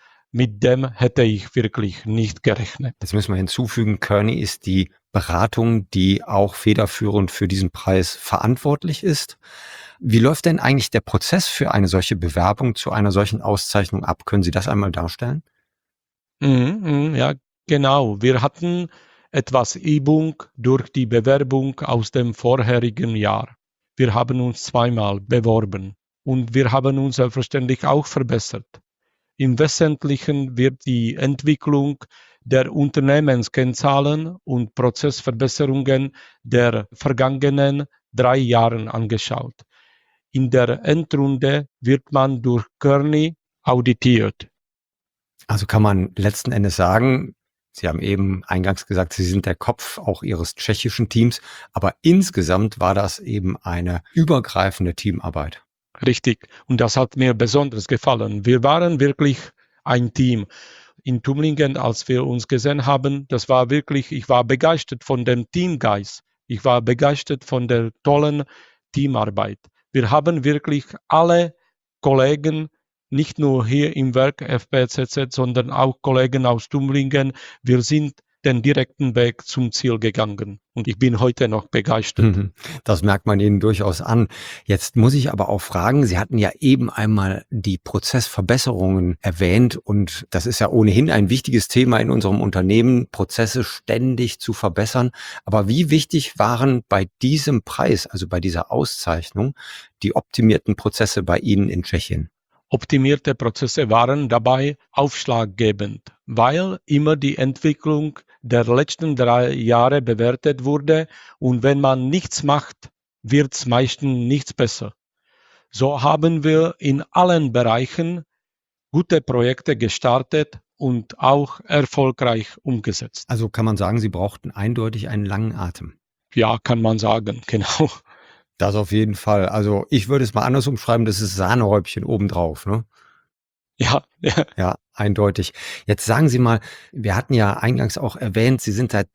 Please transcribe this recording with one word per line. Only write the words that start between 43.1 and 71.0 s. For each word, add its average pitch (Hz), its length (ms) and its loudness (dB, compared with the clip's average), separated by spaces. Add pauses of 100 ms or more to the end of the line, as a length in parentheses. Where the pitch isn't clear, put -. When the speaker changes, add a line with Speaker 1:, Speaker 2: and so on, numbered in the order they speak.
Speaker 1:
auditiert. 120 840 2 (1000)
Speaker 2:
Also 98 180 -2
kann 107 160 2
man 98 340 2
letzten 104 360 -2
Endes 101 240 0
sagen, 110 580 2 (380)
Sie - 160 -8
haben 80 120 -4
eben 98 460 -2
eingangs 92 400 -2
gesagt, 92 280 -2
Sie 92 120 -2
sind 92 220 0
der 85 80 -2
Kopf - 420 -6
auch 113 240 -6
Ihres 85 320 -6
tschechischen - 560 -4
Teams, 117 320 2 (320)
aber - 300 -2
insgesamt 107 760 2
war 92 140 2
das 101 240 -2
eben 104 400 -4
eine 87 460 -4 (100)
übergreifende 98 800 0
Teamarbeit. 85 720 -6 (420)
Speaker 1:
Richtig. - 420 0 (200)
Und 123 140 0
das 117 140 0
hat 131 220 0
mir 127 160 2
besonders 117 540 0
gefallen. 107 580 -2
Wir 123 180 4
waren 160 380 2
wirklich 143 360 0 (460)
ein 120 300 0
Team. 120 340 0 (560)
In 127 180 -2
Tumlingen, 143 540 0
als 123 320 -4
wir 127 180 0
uns 123 220 -4
gesehen 135 380 -2
haben, 139 420 -2
das 127 220 -4
war 127 200 2
wirklich, 143 420 -2
ich - 180 -10
war 123 160 4
begeistert 135 580 0
von 123 220 -4
dem 120 260 -2
Teamgeist. 117 720 -2 (260)
Ich 117 160 -8
war 123 180 4
begeistert 135 600 -2
von 123 240 -4
der 117 240 0 (120)
tollen 147 400 2 (500)
Teamarbeit. 107 640 -2 (320)
Wir 120 180 0
haben 151 360 2
wirklich 147 400 -2 (240)